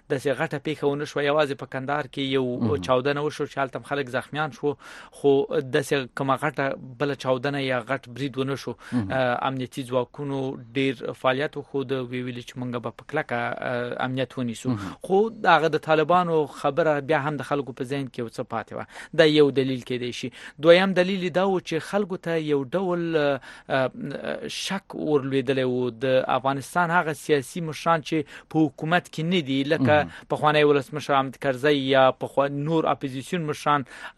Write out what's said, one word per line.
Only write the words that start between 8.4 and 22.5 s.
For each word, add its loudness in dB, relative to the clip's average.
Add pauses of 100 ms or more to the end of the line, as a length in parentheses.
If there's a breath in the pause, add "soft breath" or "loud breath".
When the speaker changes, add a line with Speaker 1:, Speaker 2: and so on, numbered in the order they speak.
Speaker 1:
شو. -8 (200 loud breath)
Speaker 2:
مهم. 0
Speaker 1:
ا، 0
امنیتي -6
ځواکونو -4 (180)
ډېر -2
فعالیت -2
وښود، -6
ویې -4
ویلي -8
چې -18
موږ -6
به -6
په -16
کلکه، -2
ا، -4
امنیت -4
ونیسو. -4
Speaker 2:
مهم. -4
Speaker 1:
خو 2 (100)
د -6
هغه 6
د 0
طالبانو 2
خبره 0
بیا 0 (100)
هم -2
د -6
خلکو -4
په -8
ذهن -4
کې -12
یو -6
څه -8 (100)
پاتې -6
وه. -8 (280 loud breath)
دا 8
یو 8
دلیل 0
کېدی -6
شي. -8 (280 loud breath)
دویم 8
دلیل 2
یې -4
دا 2
و 0
چې -4
خلکو -4
ته -4
یو 0